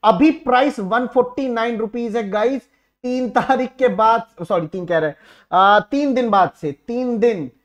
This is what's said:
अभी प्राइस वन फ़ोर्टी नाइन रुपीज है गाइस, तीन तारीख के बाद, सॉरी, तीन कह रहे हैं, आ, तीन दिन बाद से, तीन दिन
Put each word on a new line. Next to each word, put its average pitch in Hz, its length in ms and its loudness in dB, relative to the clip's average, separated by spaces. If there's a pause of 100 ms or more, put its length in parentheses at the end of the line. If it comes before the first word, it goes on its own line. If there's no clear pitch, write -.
अभी 220 280 6
प्राइस 262 480 0
वन 220 280 -2
फ़ोर्टी 247 420 -2
नाइन 233 280 -2
रुपीज 226 400 -6
है 208 120 -6
गाइस, 226 320 -2 (420)
तीन 247 260 -4
तारीख 254 460 0
के 254 120 0
बाद, 220 580 0
सॉरी, 170 220 -2
तीन 180 180 -10
कह 165 120 -2
रहे 156 120 0
हैं, 143 80 -12 (340)
आ, 196 280 6
तीन 277 340 -2
दिन 240 160 0
बाद 185 220 2
से, 151 200 -8
तीन 240 480 -6
दिन 196 320 0 (140)